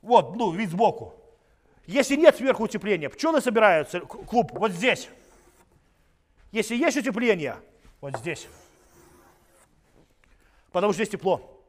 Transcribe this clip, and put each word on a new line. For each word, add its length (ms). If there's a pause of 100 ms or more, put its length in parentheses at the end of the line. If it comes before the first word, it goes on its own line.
вот, 340
ну, 160
вид 200
сбоку. 420 (720)
Если 280
нет 200
сверху 280
утепления, 460
пчелы 320
собираются, 600
к-, 240
клуб, 260
вот 200
здесь. 380 (1400)
Если 240
есть 220
утепление, 600 (440)
вот 160
здесь. 300 (2250)
Потому 220
что 100
здесь 60
тепло 600